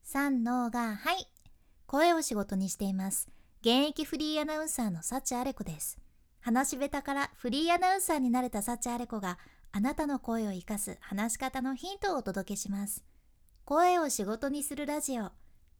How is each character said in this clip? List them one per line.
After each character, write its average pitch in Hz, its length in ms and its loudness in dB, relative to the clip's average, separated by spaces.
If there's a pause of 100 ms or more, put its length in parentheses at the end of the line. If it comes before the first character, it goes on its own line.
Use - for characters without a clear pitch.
三 277 360 2
の 240 240 2
が、 226 260 -2
は 302 200 0
い。 381 120 -8 (580)
声 330 280 6
を 320 80 4
仕 - 120 -2
事 202 220 -2
に 190 140 2
し - 80 -6
て 202 80 -2
い 196 80 0
ま 190 180 -2
す。 - 160 -2 (320)
現 269 300 4
役 302 160 -4
フ 294 120 -4
リ 302 180 -2
ー 302 60 2
ア 294 40 0
ナ 302 140 -2
ウ 311 40 -4
ン 320 60 -4
サ 247 140 -2
ー 214 60 0
の 165 140 -4
幸 254 320 -4
あ 247 80 -2
れ 262 100 -2
子 - 120 -8
で 156 160 -8
す。 - 160 -8 (420)
話 254 300 2
し 277 80 -4
下 277 100 -2
手 285 140 -2
か 277 120 -4
ら 277 220 -2
フ - 140 -4
リ 285 160 2
ー 339 80 4
ア 349 40 4
ナ 370 160 4
ウ 392 40 2
ン 370 40 0
サ 349 120 2
ー 302 60 2
に 254 120 2
な 247 100 4
れ 247 80 0
た 202 120 -2
幸 240 280 -4
あ 240 80 -2
れ 240 80 -4
子 226 140 -6
が、 180 180 -4 (360)
あ 202 80 0
な 269 140 2
た 302 120 0
の 277 120 0
声 226 280 -2
を 196 60 -2
生 180 120 -8
か 208 120 -4
す - 240 -6
話 214 320 -2
し - 40 -6
方 262 240 -4
の 262 140 -2
ヒ 359 180 -8
ン 392 60 -10
ト 381 160 0
を 262 40 0
お - 20 -6
届 196 320 -4
け - 20 -4
し - 160 -6
ま 202 160 -2
す。 - 160 -8 (640)
声 349 340 6
を 302 100 2
仕 214 140 -2
事 226 240 -2
に 277 160 -2
す - 140 -6
る 294 80 -4
ラ 294 160 -2
ジ 262 180 -2
オ。 196 140 -6 (460)